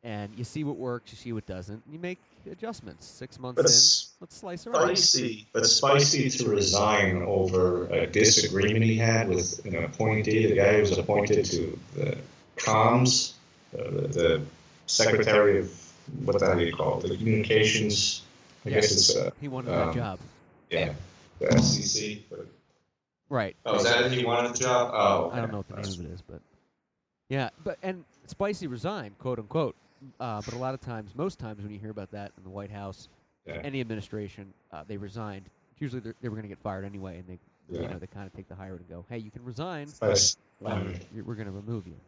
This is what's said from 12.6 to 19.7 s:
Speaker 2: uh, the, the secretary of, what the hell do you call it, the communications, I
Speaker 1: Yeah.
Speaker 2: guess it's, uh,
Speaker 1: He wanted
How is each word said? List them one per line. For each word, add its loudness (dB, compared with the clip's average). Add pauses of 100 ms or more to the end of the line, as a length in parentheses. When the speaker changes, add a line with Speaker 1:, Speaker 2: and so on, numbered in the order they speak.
Speaker 2:
uh, -6
the, -4
the 4 (440)
secretary 6
of, -4 (540)
what 2
the 4
hell 4
do 2
you -2
call 0
it, -4
the -2
communications, 2 (440)
I -4
Speaker 1:
Yeah. -2
Speaker 2:
guess 4
it's, 4
uh, 0 (100)
Speaker 1:
He -8
wanted -6